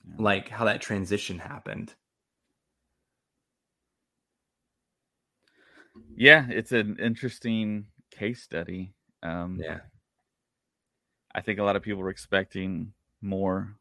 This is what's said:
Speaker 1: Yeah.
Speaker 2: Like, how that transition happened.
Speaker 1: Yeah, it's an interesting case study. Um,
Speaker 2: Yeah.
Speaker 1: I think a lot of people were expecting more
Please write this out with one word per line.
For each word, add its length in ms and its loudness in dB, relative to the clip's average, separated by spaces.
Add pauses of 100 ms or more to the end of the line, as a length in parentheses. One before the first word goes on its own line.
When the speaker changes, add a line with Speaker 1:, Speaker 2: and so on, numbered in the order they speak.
Speaker 1:
Yeah. 100 -20
Speaker 2:
Like, 320 2
how 160 -2
that 160 2
transition 560 -2
happened. 560 -12 (4000)
Speaker 1:
Yeah, 340 10
it's 220 -4
an 280 2
interesting 840 -2 (260)
case 300 -6
study. 520 -8 (280)
Um, 400 -6
Speaker 2:
Yeah. 200 -8 (1500)
Speaker 1:
I 80 -4
think 180 -4
a 40 0
lot 120 2
of 80 -2
people 180 -6
were 80 -4
expecting 840 -4 (280)
more 600 -2